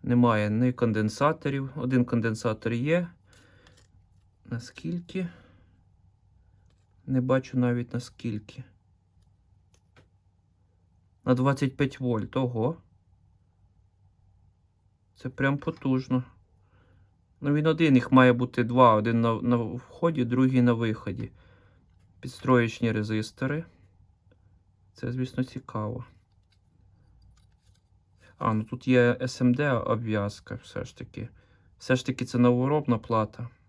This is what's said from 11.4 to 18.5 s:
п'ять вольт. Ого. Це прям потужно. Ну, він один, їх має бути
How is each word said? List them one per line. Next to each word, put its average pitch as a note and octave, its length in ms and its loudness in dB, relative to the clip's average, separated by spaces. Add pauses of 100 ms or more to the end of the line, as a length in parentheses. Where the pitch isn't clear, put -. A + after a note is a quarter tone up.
п'ять C3+ 240 -4
вольт. A#2 360 -4
Ого. B2+ 400 -2 (2500)
Це - 120 -10
прям C#3 300 -2
потужно. C3 680 -2 (1160)
Ну, C#3+ 140 0
він D3+ 120 0
один, D#3+ 280 4
їх - 180 4
має B2+ 200 8
бути B2 320 0